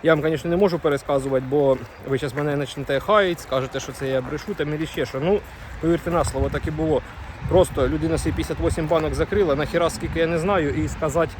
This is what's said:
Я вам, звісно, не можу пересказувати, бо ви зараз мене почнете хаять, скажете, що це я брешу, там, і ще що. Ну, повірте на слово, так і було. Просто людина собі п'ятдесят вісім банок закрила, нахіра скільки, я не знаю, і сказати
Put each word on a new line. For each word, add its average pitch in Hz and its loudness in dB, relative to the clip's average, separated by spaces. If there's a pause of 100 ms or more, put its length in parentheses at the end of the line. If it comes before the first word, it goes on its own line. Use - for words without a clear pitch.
Я 160 8
вам, 151 0
звісно, 160 -2
не 170 2
можу 180 4
пересказувати, 135 0
бо 139 4 (300)
ви 135 0
зараз 127 -4
мене 147 -2
почнете 139 -4
хаять, 196 2
скажете, 131 -4
що - -10
це 135 -6
я 131 0
брешу, 143 -6
там, 151 -4
і - -4
ще 147 -4
що. - -6
Ну, 185 2 (420)
повірте 170 0
на 165 2
слово, 135 -2
так 147 -4
і 160 -4
було. 156 0 (480)
Просто 151 4
людина 156 0
собі 156 -2
п'ятдесят 160 -2
вісім 160 0
банок 156 2
закрила, 160 2
нахіра 160 0
скільки, - -4
я 165 4
не 170 0
знаю, 156 0
і 151 -2
сказати 160 0